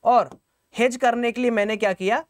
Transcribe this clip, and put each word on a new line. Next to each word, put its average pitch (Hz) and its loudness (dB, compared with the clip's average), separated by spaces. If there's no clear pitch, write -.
और 233 4
हेज 240 0
करने 240 0
के 240 -8
लिए 247 2
मैंने 214 -2
क्या 202 0
किया 202 -2